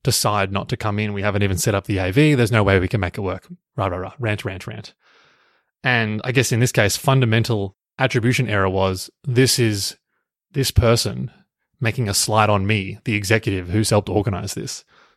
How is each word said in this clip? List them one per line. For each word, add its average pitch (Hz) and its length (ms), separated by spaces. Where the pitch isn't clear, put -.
decide 104 480
not 98 200
to 123 60
come 104 220
in? 107 140
We 98 100
haven't 101 200
even 95 160
set 104 160
up 98 120
the 101 120
A 92 120
V. 151 240
There's 117 180
no 110 100
way 98 160
we 90 100
can 110 120
make 87 180
it 107 40
work. 92 240
Rah, 98 100
rah, 90 120
rah. 95 200
Rant, 107 260
rant, 95 220
rant. 110 280
And 113 400
I 131 80
guess 123 200
in 117 80
this 127 120
case, 104 240
fundamental 113 800
attribution 123 500
error 98 200
was, 95 420
this 127 340
is 107 380
this 135 180
person 120 600
making 113 280
a 98 60
slight 107 360
on 98 160
me, 101 380
the 113 100
executive 98 540
who's 104 220
helped 104 180
organize 98 460
this, - 300